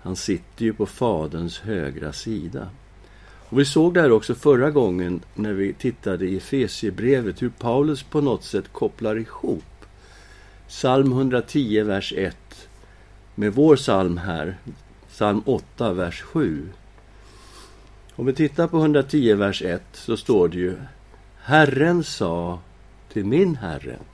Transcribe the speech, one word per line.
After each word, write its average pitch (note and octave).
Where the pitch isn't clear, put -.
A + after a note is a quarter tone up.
Han F#2
sitter -
ju A2
på G#2+
Faderns E2+
högra D#2
sida. G2+
Och A#2+
vi C#3
såg D#3+
det F3+
här C#3+
också A2
förra C#3+
gången F2+
när G#2+
vi G2
tittade F#2+
i F#2+
Efesierbrevet, A2
hur A#2+
Paulus C3+
på -
något C3
sätt -
kopplar G#2+
ihop A2+
psalm C3+
hundratio, B2
vers G2
ett, -
med G#2
vår D3
psalm F#2+
här, F2
psalm G#2
åtta, A#2
vers F2+
sju. F2+
Om B2
vi C3+
tittar D#3
på E3+
hundratio, C#3+
vers G2
ett, F2+
så -
står F#2+
det E2+
ju: F2+
"Herren D#3
sa F2
till G#2
min D#3
Herre C#2+